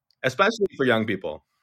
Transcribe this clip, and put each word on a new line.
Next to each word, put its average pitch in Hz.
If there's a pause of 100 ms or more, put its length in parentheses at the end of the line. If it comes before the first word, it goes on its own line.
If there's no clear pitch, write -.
(220)
especially 196 (100)
for 143
young 113
people. 90 (200)